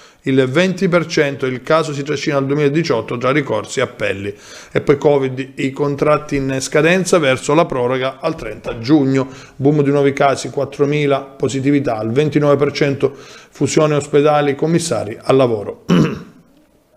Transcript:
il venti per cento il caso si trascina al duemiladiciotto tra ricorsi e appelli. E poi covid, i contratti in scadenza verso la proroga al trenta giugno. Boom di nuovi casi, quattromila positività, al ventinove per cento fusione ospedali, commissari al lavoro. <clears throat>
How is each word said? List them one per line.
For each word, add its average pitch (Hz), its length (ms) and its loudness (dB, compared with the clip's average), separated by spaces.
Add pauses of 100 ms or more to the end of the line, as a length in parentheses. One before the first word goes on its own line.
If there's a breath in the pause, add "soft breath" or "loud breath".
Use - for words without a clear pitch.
(240 loud breath)
il 135 220 2
venti 180 420 0
per 165 180 2
cento 139 400 -2
il 127 160 -6
caso 156 300 0
si 139 120 -6
trascina 147 320 -2
al 135 100 0
duemiladiciotto 139 720 0
tra 127 140 0
ricorsi 127 480 -2
e - 20 2
appelli. 101 500 -6 (380 loud breath)
E - 100 0
poi 143 160 4
covid, 135 600 0
i 139 160 -4
contratti 147 640 -2
in 135 240 -2
scadenza 170 580 2
verso 139 360 0
la 165 120 4
proroga 131 540 -2
al 160 160 -4
trenta 113 420 -10
giugno. 135 500 2 (280 loud breath)
Boom 143 260 2
di 139 80 2
nuovi 139 220 2
casi, 135 380 0
quattromila 139 720 0
positività, 135 760 -2
al 110 160 -4
ventinove 147 420 2
per 139 160 0
cento 139 460 -2
fusione - 800 -2
ospedali, 147 580 2
commissari 120 680 -2
al - 160 2
lavoro. 113 500 0
<clears throat> 160 440 0 (680)